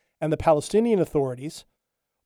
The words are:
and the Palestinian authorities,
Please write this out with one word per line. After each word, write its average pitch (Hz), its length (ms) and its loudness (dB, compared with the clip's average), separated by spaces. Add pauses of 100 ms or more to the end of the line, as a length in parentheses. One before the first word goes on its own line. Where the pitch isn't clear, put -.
(200)
and 156 120 -2
the 151 40 0
Palestinian 202 640 2
authorities, 139 640 -4 (600)